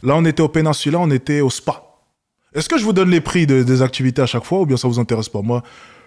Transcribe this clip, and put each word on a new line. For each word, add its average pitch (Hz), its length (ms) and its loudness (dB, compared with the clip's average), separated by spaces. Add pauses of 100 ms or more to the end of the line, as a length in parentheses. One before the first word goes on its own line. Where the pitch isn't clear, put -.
Là, 131 120 0
on 165 80 2
était 160 180 0
au 156 60 2
Peninsula, 156 520 0
on 175 100 0
était 147 320 0
au 135 80 2
spa. - 340 -8 (680)
Est-ce 151 160 -6
que 330 80 0
je 233 60 0
vous 214 100 0
donne 185 160 4
les 170 120 4
prix 170 260 0
de, 131 160 4
des 127 180 2
activités 131 400 0
à 131 40 2
chaque 120 180 -4
fois 185 160 -2
ou 190 60 2
bien 131 120 0
ça 127 100 -2
vous 120 120 -2
intéresse 110 300 -2
pas ? 104 120 -6
Moi, 120 220 -2 (440)